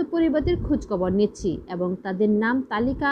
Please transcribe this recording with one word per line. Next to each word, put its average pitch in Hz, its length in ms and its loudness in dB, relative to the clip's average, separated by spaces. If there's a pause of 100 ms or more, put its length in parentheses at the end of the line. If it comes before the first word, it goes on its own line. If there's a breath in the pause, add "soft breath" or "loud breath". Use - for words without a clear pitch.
(100)
পরিবারদের 330 520 2
খোঁজখবর 190 500 -2
নিচ্ছি 202 380 0 (180)
এবং 180 200 -4 (140)
তাদের 196 280 0 (120)
নাম 233 140 2 (120)
তালিকা 277 440 -2